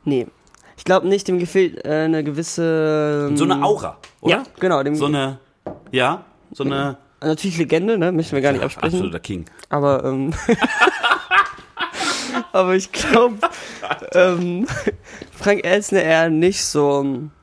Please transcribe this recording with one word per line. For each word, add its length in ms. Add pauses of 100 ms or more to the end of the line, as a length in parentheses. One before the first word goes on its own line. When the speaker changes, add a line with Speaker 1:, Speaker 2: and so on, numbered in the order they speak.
Speaker 1:
Nee. 220 (500)
Ich 80
glaub 200
nicht, 240
dem 100
gefällt, 460
äh, 200
eine 200
gewisse, 1040
ähm 60
Speaker 2:
So 80
eine 200
Aura, 340 (220)
oder? 160
Speaker 1:
Ja, 60 (160)
genau, 240
dem 140
Speaker 2:
So 100
eine, 320 (520)
ja, 340 (280)
so 120
eine 320 (240)
Speaker 1:
Natürlich 380
Legende, 400
ne? 140
Möchten 220
wir 80
gar 100
nicht 100
Speaker 2:
Ja, 40
Speaker 1:
absprechen. 300
Speaker 2:
absoluter 240
King. 240 (240)
Speaker 1:
Aber, 360
ähm, 280 (140)
<laughs> 2000
aber 240
ich 160
glaub, 400 (420)
Speaker 2:
<laughs> 400
Speaker 1:
ähm, 520 (720)
Frank 260
Elstner 380
eher 280
nicht 340
so. 640 (140)